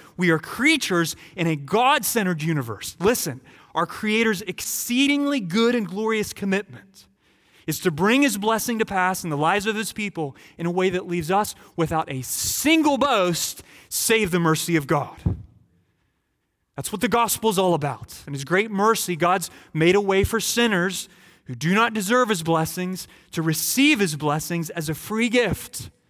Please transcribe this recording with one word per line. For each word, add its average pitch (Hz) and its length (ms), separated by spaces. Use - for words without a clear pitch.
We 175 140
are 160 80
creatures 226 760
in 175 100
a 165 100
God-centered 202 840
universe. 139 580
Listen, 165 400
our 165 120
Creator's 214 560
exceedingly 277 960
good 226 360
and 220 120
glorious 214 460
commitment - 760
is 156 120
to 185 120
bring 202 320
his 220 140
blessing 220 420
to 220 60
pass 185 380
in 175 60
the 147 80
lives 180 280
of 214 100
his 214 180
people 170 420
in 165 80
a 175 60
way 185 180
that 185 180
leaves 175 220
us - 260
without 160 360
a 131 100
single 294 760
boast 208 680
save 220 440
the 180 80
mercy 165 360
of 143 120
God. 143 300
That's - 160
what 196 100
the 247 60
gospel 226 420
is 185 100
all 185 140
about. 143 520
In 143 80
his 135 120
great 196 260
mercy, 202 440
God's 175 360
made 165 220
a 208 60
way 196 220
for 214 160
sinners 196 680
who 131 80
do 147 220
not 226 180
deserve 220 360
his 180 140
blessings 165 640
to 170 100
receive 233 580
his 175 160
blessings 156 560
as 160 180
a 156 60
free 220 340
gift - 640